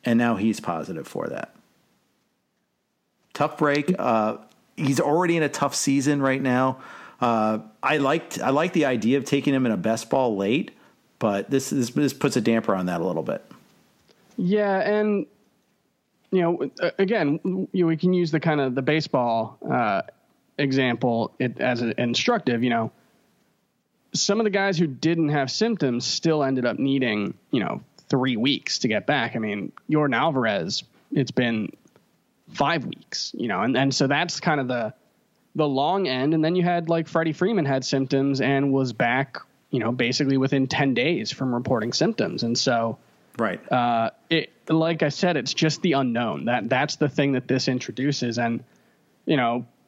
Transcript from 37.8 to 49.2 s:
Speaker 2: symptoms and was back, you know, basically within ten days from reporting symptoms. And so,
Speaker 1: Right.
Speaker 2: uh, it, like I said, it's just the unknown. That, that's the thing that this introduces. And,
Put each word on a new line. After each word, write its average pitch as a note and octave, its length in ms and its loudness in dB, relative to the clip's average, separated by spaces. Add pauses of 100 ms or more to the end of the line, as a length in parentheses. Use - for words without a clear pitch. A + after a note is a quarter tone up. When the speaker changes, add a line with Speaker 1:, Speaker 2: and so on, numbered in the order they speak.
Speaker 2:
symptoms C3+ 560 0
and C#3 320 2
was C3+ 200 0
back, A#2+ 460 -2 (320)
you B2 100 0
know, A2+ 100 -2
basically C3 460 0
within C3+ 320 2
ten C3+ 260 0
days A#2+ 380 0
from C3 200 -4
reporting A#2+ 400 -2
symptoms. A#2+ 520 -2
And A#2 120 0
so, A#2 420 0 (380)
Speaker 1:
Right. A2 240 -2 (120)
Speaker 2:
uh, A#2+ 380 2 (180)
it, D#3+ 220 0 (180)
like D#3+ 340 2
I D3+ 60 2
said, F3 280 0
it's B2 180 -2
just D#3 280 0
the F3 100 2
unknown. A#2 520 0
That, A2 240 -2
that's C3 280 0
the D3 120 0
thing C#3 240 2
that B2+ 160 -2
this C3+ 200 0
introduces. B2+ 720 -2
And, A#2 240 -2 (600)